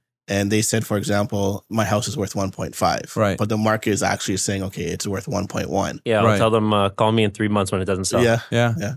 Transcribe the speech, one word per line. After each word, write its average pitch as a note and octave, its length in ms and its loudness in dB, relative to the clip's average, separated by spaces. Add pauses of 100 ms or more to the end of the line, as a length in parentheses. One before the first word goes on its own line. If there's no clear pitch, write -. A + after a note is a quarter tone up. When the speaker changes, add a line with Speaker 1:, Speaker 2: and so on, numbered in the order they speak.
(280)
Speaker 1:
and G2+ 240 0
they G#2+ 100 4
said, A2+ 240 0
for G#2+ 100 0
example, G2+ 720 0
"My A2 160 0
house G#2 220 0
is G#2 100 -6
worth G2 200 -4
one G2 160 -2
point D2 240 -8
five." D#2+ 400 -2
Speaker 2:
Right. G2+ 200 2
Speaker 1:
But G#2+ 120 -2
the A2 100 0
market A2 320 2
is G2 140 0
actually G2 320 -2
saying, G2 260 -2
"Okay, F#2+ 220 -6
it's E2+ 200 -6
worth G2 220 -6
one F#2+ 220 -4
point - 200 -6
one." F2+ 360 -2
Speaker 3:
Yeah, A2 160 2
I'll A2 60 6
Speaker 2:
Right. G#2 120 4
Speaker 3:
tell A2+ 120 4
them, G#2+ 220 2
uh, G2 180 4
"Call A2 200 2
me A2 140 4
in G#2 80 0
three G#2+ 160 -2
months G2+ 240 0
when F#2+ 80 0
it F#2 60 -2
doesn't F#2 180 0
sell." - 180 2
Speaker 1:
Yeah. A#2 160 4 (140)
Speaker 2:
Yeah. A#2 260 2
Speaker 3:
Yeah. G#2 180 -4